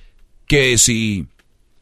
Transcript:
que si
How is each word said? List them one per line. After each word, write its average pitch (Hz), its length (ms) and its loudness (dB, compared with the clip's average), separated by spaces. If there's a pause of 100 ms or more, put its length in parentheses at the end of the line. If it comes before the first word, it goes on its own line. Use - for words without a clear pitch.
(460)
que 131 320 2
si 110 480 -2 (560)